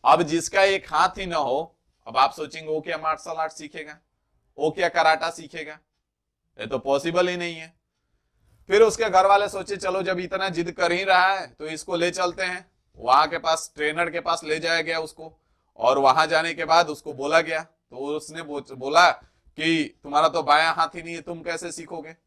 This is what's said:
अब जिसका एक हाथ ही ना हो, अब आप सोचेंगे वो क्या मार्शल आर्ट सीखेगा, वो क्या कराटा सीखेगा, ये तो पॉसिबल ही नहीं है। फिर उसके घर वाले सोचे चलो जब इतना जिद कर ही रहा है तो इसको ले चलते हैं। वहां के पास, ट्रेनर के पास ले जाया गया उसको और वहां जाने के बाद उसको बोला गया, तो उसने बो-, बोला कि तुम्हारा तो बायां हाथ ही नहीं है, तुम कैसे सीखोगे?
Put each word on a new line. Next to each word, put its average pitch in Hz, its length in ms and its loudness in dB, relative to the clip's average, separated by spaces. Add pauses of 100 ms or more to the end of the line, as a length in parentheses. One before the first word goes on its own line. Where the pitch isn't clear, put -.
अब 156 160 6
जिसका 165 420 0
एक 196 300 0
हाथ 175 160 2
ही 190 160 -10
ना 170 120 -6
हो, 143 400 -4 (300)
अब 113 100 -4
आप 135 160 2
सोचेंगे 156 360 -12
वो 156 120 -4
क्या 170 160 -8
मार्शल 160 380 -6
आर्ट 160 160 -4
सीखेगा, 151 460 -16 (600)
वो 156 140 0
क्या 175 180 0
कराटा 160 400 2
सीखेगा, 156 500 -14 (800)
ये 110 80 -8
तो 123 120 -4
पॉसिबल 165 480 0
ही 180 100 -4
नहीं 170 180 -8
है। 160 240 -20 (920)
फिर 202 120 6
उसके 220 280 4
घर 185 160 6
वाले 202 240 6
सोचे 196 280 -8
चलो 190 240 -2
जब 180 180 -2
इतना 185 300 -4
जिद 170 220 -4
कर 175 200 0
ही 180 120 -2
रहा 185 240 4
है 190 200 -2
तो 151 200 -14
इसको 160 280 -8
ले 170 160 2
चलते 180 320 -2
हैं। 180 280 -8 (240)
वहां 131 320 4
के 165 100 -6
पास, 160 380 -2
ट्रेनर 151 340 -2
के 165 100 -6
पास 170 240 -2
ले 156 160 -4
जाया 165 220 0
गया 165 180 -4
उसको 160 400 -14 (380)
और 123 200 4
वहां 139 300 6
जाने 160 260 0
के 165 120 -6
बाद 160 240 4
उसको 151 240 -10
बोला 147 280 2
गया, 160 220 -6
तो - 340 -20
उसने 151 440 -8
बो-, 143 300 -12
बोला 143 400 4
कि - 920 -6
तुम्हारा 151 260 2
तो 165 140 -2
बायां 156 320 2
हाथ 165 200 -2
ही 170 80 -14
नहीं 170 120 -12
है, 165 60 -12
तुम 170 200 -14
कैसे 170 300 -8
सीखोगे? 160 420 -14 (140)